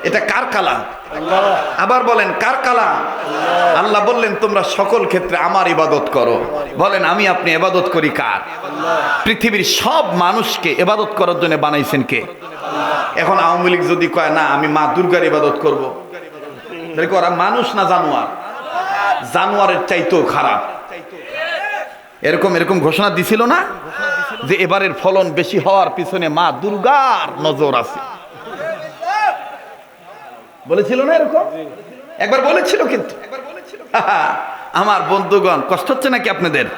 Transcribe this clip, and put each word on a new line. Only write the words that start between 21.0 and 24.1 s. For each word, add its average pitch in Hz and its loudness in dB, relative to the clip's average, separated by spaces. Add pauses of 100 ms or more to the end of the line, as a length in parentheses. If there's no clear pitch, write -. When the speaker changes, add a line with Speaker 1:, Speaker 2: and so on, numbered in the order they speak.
Speaker 1:
এরকম, 175 2
এরকম 170 2
ঘোষণা 160 2
দিছিল 214 2
না 339 2 (840)